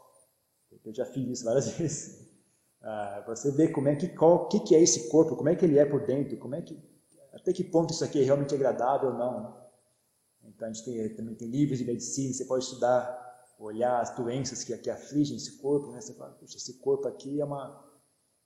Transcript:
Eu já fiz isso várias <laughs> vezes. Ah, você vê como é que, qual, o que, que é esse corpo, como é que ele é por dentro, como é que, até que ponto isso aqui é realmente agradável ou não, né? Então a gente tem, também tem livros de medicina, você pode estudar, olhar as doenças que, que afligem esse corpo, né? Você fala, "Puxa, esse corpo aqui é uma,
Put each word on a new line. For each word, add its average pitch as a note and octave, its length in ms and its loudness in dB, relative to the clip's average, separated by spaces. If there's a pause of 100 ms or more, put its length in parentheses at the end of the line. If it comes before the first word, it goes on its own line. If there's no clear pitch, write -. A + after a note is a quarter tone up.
(840)
Eu A2 100 -12
já B2 120 -6
fiz C3 220 -6
isso B2 160 -8
várias B2 260 0
<laughs> - 80 -10
vezes. - 500 -6 (540)
Ah, G#2 440 -8
você A#2 240 -2
vê D#3 180 4
como C#3+ 200 0
é D3 80 2
que, E3 120 -4
qual, E3 260 6
o - 140 0
que, G#3 120 2
que - 140 4
é D#3+ 80 10
esse - 260 2
corpo, D#3+ 280 6
como C#3+ 120 0
é F3+ 80 2
que F#3+ 80 0
ele D3 140 6
é D3 80 8
por C#3+ 180 0
dentro, C3+ 320 -2
como B2 180 -12
é E3 80 -8
que, - 160 -16 (540)
até - 200 -2
que F3+ 120 -2
ponto E3 280 2
isso - 120 -2
aqui C#3+ 160 2
é C3 40 8
realmente C#3+ 300 2
agradável C3 560 2
ou A#2 60 -4
não, A#2+ 260 -4
né? - 100 -14 (920)
Então G#2+ 240 -12
a A2 40 -8
gente A2 120 -12
tem, A2 320 -4
também A2+ 180 -8
tem A#2 140 -12
livros C3+ 300 2
de B2 80 -2
medicina, B2 480 -4
você B2+ 100 -6
pode B2+ 200 0
estudar, A#2+ 600 0 (340)
olhar A#2 420 0
as A2+ 140 -4
doenças B2 480 -4
que, A2+ 140 -8
que - 140 -8
afligem C#3 460 -2
esse - 220 -12
corpo, C#3+ 340 -2
né? B2 80 -14
Você - 140 -14
fala, C3+ 180 -20
"Puxa, - 260 -20
esse B2+ 220 -14
corpo C3+ 280 0
aqui C#3+ 320 -6
é D3 40 0
uma, C#3 380 -10 (640)